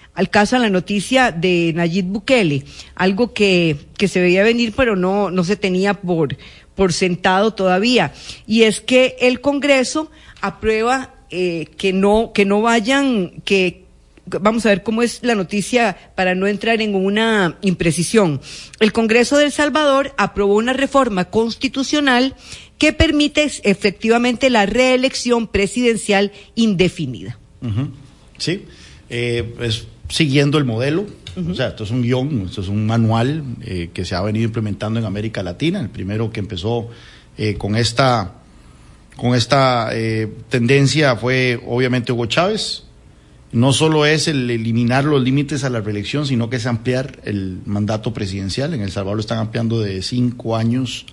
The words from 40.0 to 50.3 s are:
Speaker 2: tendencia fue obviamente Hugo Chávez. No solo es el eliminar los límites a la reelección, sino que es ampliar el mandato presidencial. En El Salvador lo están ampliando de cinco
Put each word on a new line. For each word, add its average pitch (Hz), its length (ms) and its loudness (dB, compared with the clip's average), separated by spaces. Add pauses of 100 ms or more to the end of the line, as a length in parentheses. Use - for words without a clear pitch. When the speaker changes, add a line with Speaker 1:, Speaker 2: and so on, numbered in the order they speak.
Speaker 2:
tendencia 135 640 2
fue 123 520 0
obviamente 123 440 0
Hugo 120 160 -2
Chávez. 185 560 -4 (680)
No 127 220 2
solo 156 320 2
es 156 220 2
el 135 220 -2
eliminar 117 560 0
los 151 180 2
límites 139 400 0
a 139 60 -2
la 120 100 -2
reelección, 104 460 -4
sino 117 240 -2
que 127 80 -4
es 113 80 -4
ampliar 123 580 -4
el 95 420 -6
mandato 107 480 -2
presidencial. 98 600 -4
En 123 80 -4
El 98 100 -6
Salvador 98 260 -4
lo 110 40 -4
están 113 180 -4
ampliando 113 400 -2
de 98 220 -4
cinco 123 560 -2